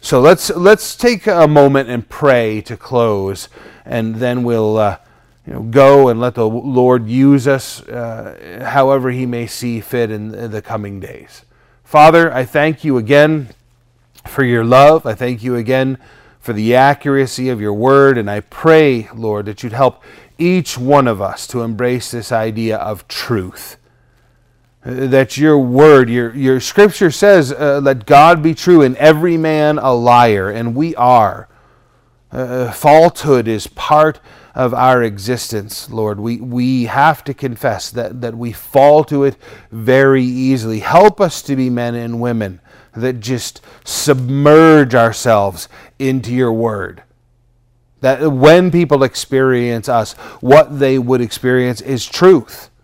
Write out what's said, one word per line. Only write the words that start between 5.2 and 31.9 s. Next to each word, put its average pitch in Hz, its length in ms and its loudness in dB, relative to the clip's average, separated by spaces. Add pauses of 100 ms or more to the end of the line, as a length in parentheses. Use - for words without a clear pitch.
you - 80 -16
know, - 80 -12
go 135 480 6
and 113 100 -2
let 120 140 -4
the 113 160 -2
Lord 123 580 0
use 131 400 2
us, 135 360 -4
uh, 117 840 -16
however 131 440 0
he 127 160 -6
may 120 180 -8
see 117 340 -8
fit 117 300 -4
in 107 400 -12
the 104 120 -12
coming 104 380 -12
days. - 460 -20 (380)
Father, 160 500 4
I 127 120 -4
thank 151 380 -2
you 139 140 -2
again 143 520 2 (760)
for - 180 -4
your 120 200 0
love. 139 420 4
I 113 80 -6
thank 123 300 -8
you 123 120 -6
again 131 440 -4 (400)
for - 140 -10
the 110 220 0
accuracy 135 720 0
of 117 120 -6
your 104 120 -4
word, 131 440 2
and 104 120 -6
I 104 100 -6
pray, 147 760 0
Lord, 107 320 -8
that 104 160 -14
you'd 117 120 -12
help 127 300 -2 (360)
each 175 400 -4
one 135 280 2
of 104 140 -4
us - 260 -8
to 120 140 -8
embrace 117 480 -6
this 117 220 -10
idea 110 460 -4
of 101 300 -10
truth. - 720 -10 (1040)
Uh, 127 240 -8
that 131 300 0
your 147 220 4
word, 131 500 4
your, 117 260 -4
your 131 240 0
scripture 196 520 2
says, 180 400 2
uh, 143 320 -2
"Let 135 240 -2
God 156 340 6
be 156 140 -2
true 175 260 4
and 131 160 2
every 160 400 2
man 156 400 0
a 131 160 -2
liar," 120 560 2
and 117 260 -6
we 156 200 -4
are. 117 520 0 (840)